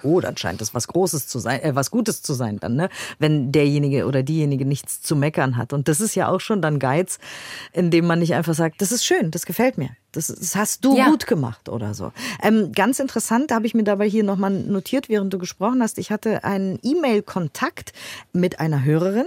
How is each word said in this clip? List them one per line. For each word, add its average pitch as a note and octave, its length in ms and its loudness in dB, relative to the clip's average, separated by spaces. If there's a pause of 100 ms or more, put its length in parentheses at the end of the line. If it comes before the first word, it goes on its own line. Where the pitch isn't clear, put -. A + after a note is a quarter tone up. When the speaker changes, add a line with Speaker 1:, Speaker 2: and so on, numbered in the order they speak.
Speaker 1:
oh, E3 180 4
dann - 160 -6
scheint F#2 240 -4
es A2 120 -6
was A#2+ 140 -2
Großes E3+ 400 0
zu B2+ 120 -6
sein, A#2+ 220 -2
äh, D3 140 0
was C#3 160 0
Gutes G#3+ 300 -2
zu - 120 -6
sein, A2+ 280 -4
dann, A#2 160 -2
ne? F3 100 2 (320)
Wenn D3 320 2
derjenige C#3+ 540 2
oder C3+ 180 0
diejenige C#3+ 420 0
nichts - 360 -4
zu D#3+ 160 0
meckern C#3 400 2
hat. A#2+ 160 -4
Und C#3+ 160 0
das D3 100 2
ist A3 160 -2
ja E3+ 140 0
auch F3+ 100 0
schon G#3 220 -2
dann D3+ 180 0
Geiz, C#3 400 0 (540)
indem E3+ 320 4
man E3+ 140 2
nicht E3 160 2
einfach E3 180 0
sagt, D#3+ 280 0
„Das G3+ 120 0
ist A#3+ 100 0
schön, C#4 280 2
das - 140 -6
gefällt B3 320 0
mir. C3 120 -4 (240)
Das, E3 140 -4
das - 300 -6
hast - 260 0
du C4+ 140 6
Speaker 2:
Ja. C4 120 6
Speaker 1:
gut - 160 4
gemacht“, C3 440 -2
oder G#2+ 240 -4
so. F#2 180 -8 (320)
Ähm, G#3+ 300 4
ganz G#3 260 2
interessant, B3+ 500 0
da A#3+ 60 2
hab A3 80 0
ich A3+ 100 0
mir A3 120 2
dabei G3+ 240 2
hier G#3 160 2
nochmal G3 260 0
notiert, G3 560 -2
während G3 260 0
du F#3+ 60 -4
gesprochen G#3+ 420 -2
hast. A3 160 -2
Ich G3 140 -8
hatte G#3+ 320 -2
einen G3 400 -2
E-Mail-Kontakt B3 1080 -2 (400)
mit F3 260 0
einer D3+ 240 0
Hörerin F3+ 440 2